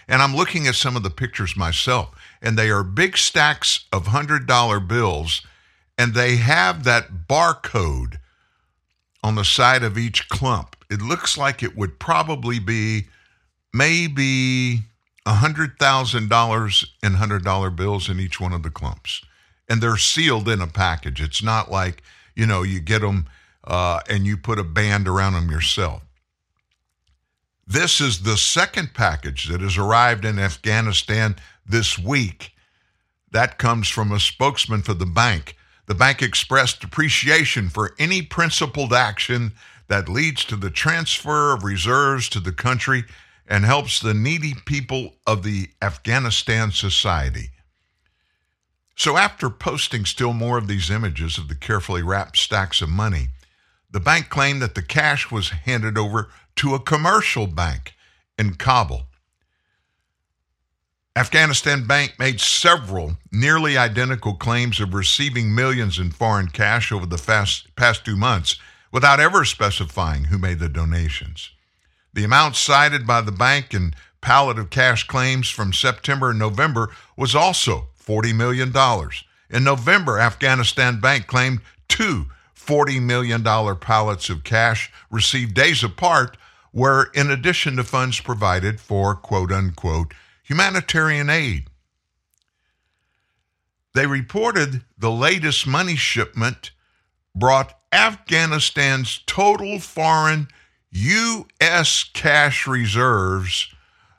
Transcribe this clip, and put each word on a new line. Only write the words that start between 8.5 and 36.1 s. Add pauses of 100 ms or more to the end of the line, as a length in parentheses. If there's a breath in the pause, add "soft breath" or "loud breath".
on
the
side
of
each
clump. (140)
It
looks
like
it
would
probably
be (680 soft breath)
maybe (440)
a
hundred
thousand
dollars
in
hundred
dollar
bills
in
each
one
of
the
clumps. (480 soft breath)
And
they're
sealed
in
a
package.
It's
not
like, (360 soft breath)
you
know,
you
get
'em, (400 soft breath)
uh, (100)
and
you
put
a
band
around
'em
yourself. (1600)
This
is
the
second
package
that
has
arrived
in
Afghanistan (300 loud breath)
this
week. (760)
That
comes
from
a
spokesman
for
the
bank. (280 soft breath)
The
bank